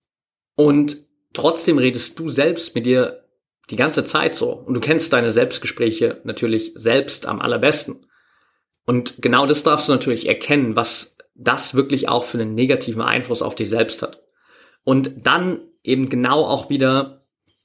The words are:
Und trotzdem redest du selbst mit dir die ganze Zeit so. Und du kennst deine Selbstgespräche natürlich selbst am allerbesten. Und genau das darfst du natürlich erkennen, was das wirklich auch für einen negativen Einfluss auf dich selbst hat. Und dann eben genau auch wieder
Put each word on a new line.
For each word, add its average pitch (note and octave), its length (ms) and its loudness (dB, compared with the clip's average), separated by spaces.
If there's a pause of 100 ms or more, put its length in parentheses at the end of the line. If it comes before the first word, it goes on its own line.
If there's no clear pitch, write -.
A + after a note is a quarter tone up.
(560)
Und D3 420 4 (360)
trotzdem D#3 460 2
redest B2 400 0
du E3 100 -6
selbst D3 460 -2
mit A#2 100 -2
dir B2+ 380 2 (480)
die A2 60 -8
ganze D3 280 0
Zeit - 300 -2
so. A#2+ 160 -2
Und - 240 -6
du A#2 40 -2
kennst D#3+ 320 0
deine A#2 200 2
Selbstgespräche A#2 920 0
natürlich A2 520 -2
selbst B2 500 0
am - 160 -6
allerbesten. A#2+ 640 -2 (800)
Und B2 380 -2
genau B2+ 240 4
das D3 160 0
darfst D3+ 240 2
du D3 40 2
natürlich A#2+ 360 0
erkennen, B2+ 480 0
was - 420 -4 (160)
das B2+ 400 -2
wirklich C3+ 340 0
auch A3 180 0
für A#2+ 140 -6
einen A2 140 -4
negativen B2 480 0
Einfluss B2 400 -2
auf - 140 -4
dich G2+ 140 -4
selbst A2+ 340 -2
hat. - 200 -10 (600)
Und C3 420 0
dann F3 360 0 (220)
eben C3 260 0
genau C3 360 2
auch - 240 0
wieder C3+ 560 0 (400)